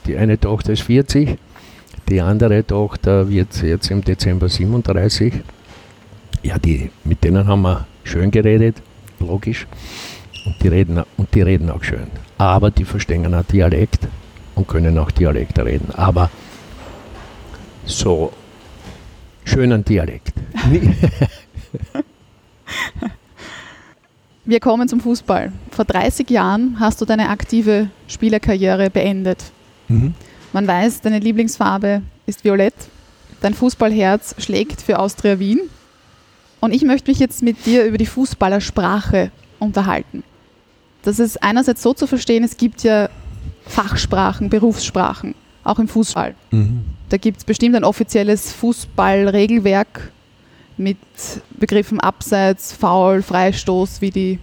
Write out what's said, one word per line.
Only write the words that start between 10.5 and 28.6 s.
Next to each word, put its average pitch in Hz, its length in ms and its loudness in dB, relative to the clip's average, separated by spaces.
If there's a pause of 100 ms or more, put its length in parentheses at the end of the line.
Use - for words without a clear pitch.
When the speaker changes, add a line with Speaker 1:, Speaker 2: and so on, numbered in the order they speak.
Speaker 1:
die 95 60 4
reden, 85 340 2 (140)
und - 180 -2
die 101 80 6
reden 85 280 2
auch - 140 -6
schön. - 220 -6 (320)
Aber 98 320 4
die - 140 0
verstehen 85 500 -2
auch 87 100 2
Dialekt 90 640 2 (460)
und 95 140 0
können 82 300 2
auch 78 120 0
Dialekt - 480 0
reden. 62 360 -2
Aber 87 360 2 (1500)
so 82 480 -2 (1120)
schönen 123 400 2
Dialekt. - 480 -2 (320)
<laughs> 131 80 4 (3750)
Speaker 2:
Wir 226 160 2
kommen 247 280 2
zum 240 120 -2
Fußball. 196 520 -2 (180)
Vor 214 140 -2
dreißig 226 460 -2
Jahren 220 500 0
hast 220 200 0
du 226 40 -4
deine 214 240 0
aktive 208 600 0 (180)
Spielerkarriere 196 840 0